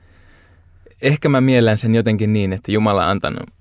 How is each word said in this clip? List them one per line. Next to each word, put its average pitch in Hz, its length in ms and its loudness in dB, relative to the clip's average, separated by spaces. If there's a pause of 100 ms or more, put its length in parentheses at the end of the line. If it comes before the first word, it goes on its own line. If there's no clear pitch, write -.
(1040)
ehkä 147 260 0
mä 135 120 2
miellän 120 360 2
sen 110 180 -2
jotenkin 107 380 0
niin, 101 200 -2
että 92 200 -6
Jumala 104 320 2
on 82 60 0
antanut - 400 -6 (100)